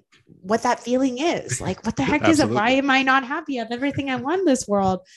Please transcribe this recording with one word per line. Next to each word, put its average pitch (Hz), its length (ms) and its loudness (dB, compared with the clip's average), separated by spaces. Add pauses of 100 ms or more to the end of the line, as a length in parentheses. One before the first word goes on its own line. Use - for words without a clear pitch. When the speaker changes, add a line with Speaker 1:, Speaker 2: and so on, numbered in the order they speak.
(260)
Speaker 1:
what 220 380 -4
that 240 160 0
feeling 247 400 -2
is. 277 420 -4
Like, 180 240 -6
what 226 100 -4
the 277 80 -2
heck 277 240 2
is 311 120 4
it? 254 100 2
Why 240 280 2
Speaker 2:
Absolutely. - 20 -
Speaker 1:
am 277 100 0
I 262 140 4
not 262 200 2
happy? 285 360 -6
I 226 40 -6
have 214 80 -8
everything 277 380 -4
I 254 60 -2
want 277 240 -2
in 381 60 0
this 262 220 2
world. 190 340 0 (160)